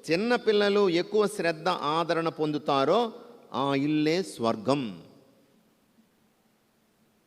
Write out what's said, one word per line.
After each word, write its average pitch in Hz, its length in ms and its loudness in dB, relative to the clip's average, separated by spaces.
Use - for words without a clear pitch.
చిన్నపిల్లలు 208 760 2
ఎక్కువ 175 380 2
శ్రద్ధ, 165 400 -2
ఆదరణ 165 600 0
పొందుతారో 156 840 0
ఆ 139 220 0
ఇల్లే 151 480 0
స్వర్గం." 113 800 -2